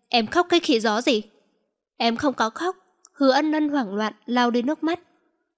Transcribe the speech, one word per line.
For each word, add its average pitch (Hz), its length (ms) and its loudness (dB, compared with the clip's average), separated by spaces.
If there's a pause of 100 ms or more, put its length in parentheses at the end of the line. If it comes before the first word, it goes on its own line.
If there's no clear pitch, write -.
em 226 180 0
khóc 349 220 0
cái 349 100 4
khỉ 226 200 0
gió 214 220 0
gì?" 226 200 0 (760)
"Em 233 200 0
không 277 160 0
có 220 160 -2
khóc." 359 260 -6 (380)
Hứa 269 180 2
Ân 302 200 2
Ân 311 180 0
hoảng 240 260 -2
loạn, 214 180 -4 (120)
lau 240 260 0
đi 240 100 0
nước 294 220 -4
mắt. 330 160 -2 (580)